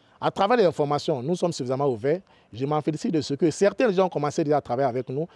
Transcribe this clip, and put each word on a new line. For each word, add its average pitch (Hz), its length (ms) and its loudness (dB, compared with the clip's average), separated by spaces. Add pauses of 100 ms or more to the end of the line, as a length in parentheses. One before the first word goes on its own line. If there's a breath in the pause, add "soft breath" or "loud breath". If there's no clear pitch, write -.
(220 soft breath)
À 160 80 0
travers 202 260 0
les 214 80 6
informations, 147 580 0
nous 170 140 -2
sommes 175 160 -2
suffisamment 135 360 -2
ouverts. 135 320 0 (300 soft breath)
Je 117 140 -8
m'en 151 160 0
félicite 160 320 -4
de 156 80 2
ce 139 140 -4
que 156 160 2
certains 202 400 2
gens 185 160 4
ont 175 40 -2
commencé 147 320 -2
déjà 147 140 2
à 139 60 2
travailler 131 260 0
avec 123 220 -4
nous, 147 260 -4